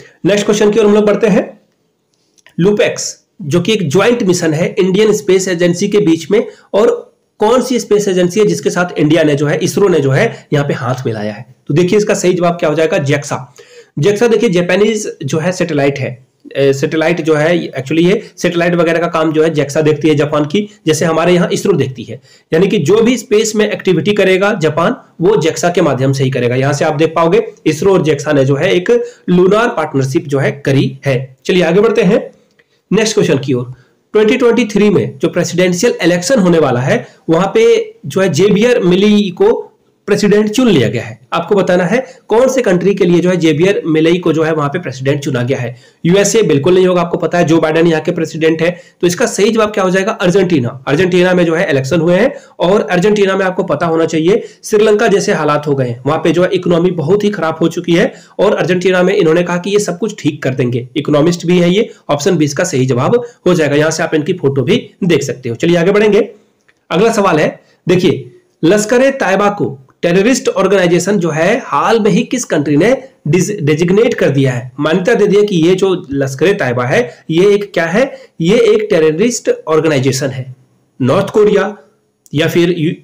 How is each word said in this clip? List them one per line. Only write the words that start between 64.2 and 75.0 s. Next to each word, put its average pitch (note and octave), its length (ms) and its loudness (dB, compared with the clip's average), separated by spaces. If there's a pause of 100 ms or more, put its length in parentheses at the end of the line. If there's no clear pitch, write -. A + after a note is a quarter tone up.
फोटो C#3 300 -2
भी G#3 200 0 (200)
देख E3+ 200 0
सकते B2+ 260 -8
हो। A#2 60 -6
चलिए E3+ 220 0
आगे E3+ 140 2
बढ़ेंगे। G#3 380 2 (600)
अगला G#3+ 240 2
सवाल F#3+ 260 0
है, G3+ 200 -2 (280)
देखिए F3 400 0 (360)
लश्कर G#3 380 2
ए C4+ 100 2
तैयबा G3 380 -2
को D3+ 280 -6 (240)
टेररिस्ट G3 480 2
ऑर्गेनाइजेशन F#3 680 0
जो E3 100 -2
है F3 360 -2
हाल F#3 340 0
में G3+ 120 2
ही G3+ 120 2
किस B3 220 -6
कंट्री D3+ 320 -2
ने G3+ 140 2 (360)
डिज-, F#3 340 -2
डेजिग्नेट F3 520 0
कर F#3 160 0
दिया C3+ 220 0
है, A#2+ 280 -8
मान्यता F3 340 0